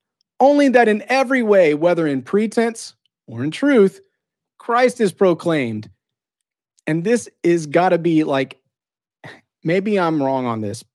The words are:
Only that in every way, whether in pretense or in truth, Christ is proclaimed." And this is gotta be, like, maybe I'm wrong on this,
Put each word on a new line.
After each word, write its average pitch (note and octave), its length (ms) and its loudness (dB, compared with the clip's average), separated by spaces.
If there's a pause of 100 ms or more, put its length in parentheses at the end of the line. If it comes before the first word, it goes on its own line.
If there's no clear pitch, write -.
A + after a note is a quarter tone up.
(400)
Only C#4+ 300 4
that A#3+ 200 4
in G#3 180 -2
every C4 360 0
way, F#3+ 320 4
whether E3 320 0
in C3+ 160 -4
pretense A3+ 720 -4 (320)
or A#2+ 180 -10
in D#3 60 -4
truth, A#3 500 2 (560)
Christ A#3+ 420 0
is G3 140 0
proclaimed." D#3 760 -2 (1000)
And E3 180 -2
this A#3 240 -2 (140)
is E3+ 240 0
gotta E3+ 320 2
be, D#3+ 260 0
like, C3+ 340 -4 (1040)
maybe F#3+ 360 -2
I'm D#3+ 220 0
wrong C3+ 260 -2
on A2 140 -4
this, G#2+ 220 -10 (120)